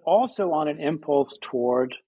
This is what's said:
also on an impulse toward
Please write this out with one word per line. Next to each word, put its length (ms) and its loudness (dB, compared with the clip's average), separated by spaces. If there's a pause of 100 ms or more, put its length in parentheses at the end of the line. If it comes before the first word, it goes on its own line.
also 480 2
on 160 0
an 120 -6
impulse 640 0
toward 520 0 (140)